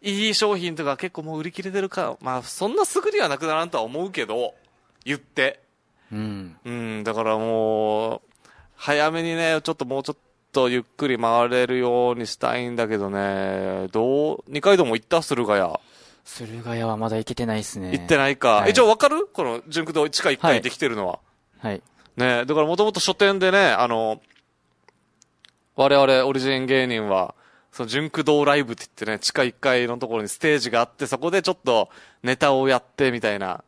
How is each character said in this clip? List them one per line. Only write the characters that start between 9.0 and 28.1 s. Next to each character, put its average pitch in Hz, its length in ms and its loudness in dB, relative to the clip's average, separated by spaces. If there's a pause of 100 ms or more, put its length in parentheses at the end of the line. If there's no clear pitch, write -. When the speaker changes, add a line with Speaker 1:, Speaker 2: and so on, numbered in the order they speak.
Speaker 1:
め 165 120 -4
に 165 120 -2
ね、 160 280 0
ち - 60 -4
ょ - 20 -2
っ 156 40 -2
と 135 100 -6
も 135 160 -4
う - 20 -12
ち 151 80 -8
ょ - 40 -8
っ - 20 -20 (340)
と 127 180 4
ゆ 123 100 0
っ 113 40 -6
く - 240 -4
り 127 100 2
回 117 320 4
れ 123 160 2
る 127 140 0
よ 123 320 2
う 120 40 -2
に 117 120 -8
し - 80 -10
た 120 220 -2
い 123 120 -6
ん 120 60 -8
だ 117 120 0
け 107 100 -2
ど 98 120 -2
ね。 95 840 -4
ど 135 440 0
う、 - 120 -14
二 143 140 -8
階 190 160 6
堂 165 80 4
も 113 100 0
行 117 80 -4
っ - 40 -20
た？ 165 140 2
駿 120 240 -2
河 104 120 2
屋。 85 220 0 (460)
Speaker 2:
駿 117 360 -14
河 117 140 -8
屋 113 120 -4
は 110 100 -4
ま 110 120 -4
だ 110 80 -4
行 110 100 -6
け - 80 -8
て 117 100 -4
な 110 120 -2
い 107 40 -4
っ - 20 -10
す - 160 -10
ね。 92 140 -8
Speaker 1:
行 90 100 -4
っ - 20 -12
て 151 120 2
な 135 120 2
い 135 80 -2
か。 117 180 4
Speaker 2:
は 104 120 4
い。 208 40 4
Speaker 1:
え、 - 20 0
じ 254 80 6
ゃ - 20 8
あ 220 40 8
わ 214 100 6
か 285 120 4
る？ 339 180 -2
こ - 160 -6
の、 120 240 -4
純 156 180 -4
駆 160 80 -8
堂 151 160 2
地 - 120 -4
下 165 100 2
一 131 60 0
階 135 240 2
で 123 80 -4
き - 80 -10
て 147 100 -2
る 117 80 -2
の 101 120 -4
は。 - 120 -6 (400)
Speaker 2:
は 113 100 -6
い。 101 40 -4
は - 0 -
い。 95 80 -8 (360)
Speaker 1:
ね、 123 280 2
だ 143 80 -2
か 151 80 4
ら 151 60 2
も 170 80 0
と 202 80 2
も 214 80 2
と 190 80 -6
書 190 140 0
店 196 260 2
で 185 120 4
ね、 196 80 6
あ 120 280 4
の、 113 340 -2 (1500)
我 139 200 4
々 131 300 6
オ 135 80 0
リ 135 60 0
ジ 135 180 0
ン 131 80 -4
芸 131 220 2
人 110 220 -2
は、 92 260 0 (360)
そ - 120 -10
の 113 40 -6
純 143 220 -4
駆 156 140 -4